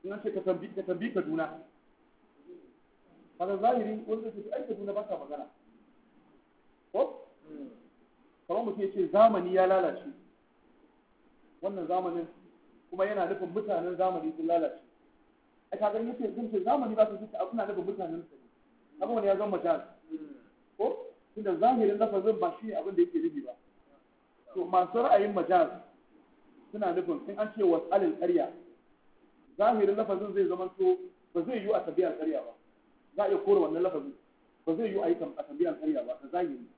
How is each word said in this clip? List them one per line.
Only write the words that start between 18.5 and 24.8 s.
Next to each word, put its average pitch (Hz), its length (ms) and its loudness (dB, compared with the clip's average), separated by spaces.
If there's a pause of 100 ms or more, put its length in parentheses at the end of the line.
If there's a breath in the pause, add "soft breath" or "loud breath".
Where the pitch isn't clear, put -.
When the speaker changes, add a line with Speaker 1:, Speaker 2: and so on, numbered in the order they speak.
Speaker 1:
Kaga 220 120 -2
wani 214 140 0
ya 196 100 4
zama 202 200 -2
majaz. 165 240 2 (300)
Speaker 2:
Hmm. 151 260 -12 (400)
Speaker 1:
Ko? - 300 -2 (280)
Tunda 202 220 -2
zahirin 214 420 4
lafazin 214 400 2
ba 339 220 -2
shi 220 60 -10
ne 208 100 -6
abin 381 180 -6
da 349 80 4
yake - 160 2
nufi 165 260 -2
ba. - 100 -12 (1000)
To, 180 120 -2
masu 180 320 2